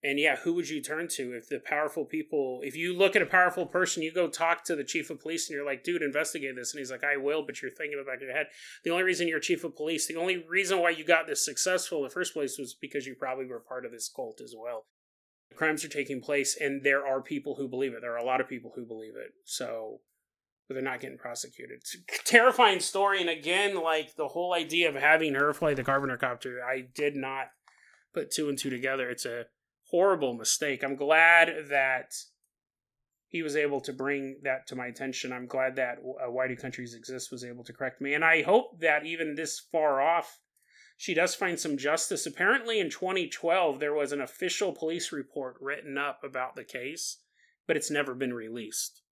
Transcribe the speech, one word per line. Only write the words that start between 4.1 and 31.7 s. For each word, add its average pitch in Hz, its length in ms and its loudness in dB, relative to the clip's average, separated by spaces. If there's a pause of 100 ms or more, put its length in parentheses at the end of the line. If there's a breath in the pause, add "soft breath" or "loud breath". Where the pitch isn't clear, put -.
go 175 140 4
talk 165 380 2
to 170 100 0
the 143 80 -4
chief 156 260 -4
of 151 100 -8
police 165 300 -6
and 156 60 -8
you're 143 100 -4
like, 135 180 -4
"Dude, 170 200 0
investigate 143 520 -2
this." 123 180 -8
And 147 60 -10
he's 127 120 -8
like, 127 120 -6
"I 143 140 2
will, 143 260 0
but 143 180 -10
you're 127 100 -6
thinking 147 280 -8
about 135 180 -8
it 127 40 -12
in 135 60 -12
your 127 100 -4
head. 147 100 -2 (360 loud breath)
The 165 80 0
only 180 120 2
reason 175 240 2
you're 160 120 0
chief 165 240 0
of 156 120 -8
police, 160 320 -2
the 160 100 -8
only 175 300 -2
reason 185 320 2
why 170 120 4
you 156 120 -4
got 160 220 6
this 151 180 -2
successful 180 560 0
in 143 40 0
the 131 80 -4
first - 220 -4
place 139 260 -4
was 123 160 -10
because 135 320 -8
you 127 80 -12
probably 131 300 -6
were 123 140 -10
part 127 240 -12
of 117 80 -10
this 113 160 -10
cult 117 340 -10
as 113 140 -16
well." 113 300 -8 (720)
Crimes 156 280 0
are 156 60 -8
taking 147 320 -4
place, 143 380 2
and 139 240 -2
there 139 240 4
are 135 140 0
people 135 340 -6
who 139 120 -4
believe 127 260 -2
it. 113 80 -12
There 117 120 -6
are 117 40 -4
a 120 80 -4
lot 131 160 2
of 127 80 -2
people 123 260 -10
who 123 100 -10
believe 110 300 -12
it. 113 180 -12 (120)
So, 113 560 -8 (680)
but 135 80 -8
they're 131 80 -4
not 127 160 -4
getting 131 180 -12
prosecuted. - 640 -12
It's - 160 -12
a - 300 -8
terrifying 233 540 8
story, 196 420 2
and 170 80 2
again, 180 460 0
like, 160 400 0
the 151 120 -4
whole 175 260 -2
idea 170 340 2
of 143 80 0
having 156 380 4
her 143 200 4
fly 151 200 2
the 131 100 -2
Carpenter 135 340 0
copter, 123 460 -4
I 131 180 -2
did 143 340 -2
not 135 320 -4 (680 soft breath)
put - 180 -8
two 151 180 -2
and 139 80 -2
two 139 120 -4
together. 127 400 -2
It's 120 160 -8
a 117 200 -6 (460)
horrible 170 420 6
mistake. 131 500 0
I'm 135 120 0
glad 160 720 8
that 135 420 2 (1160)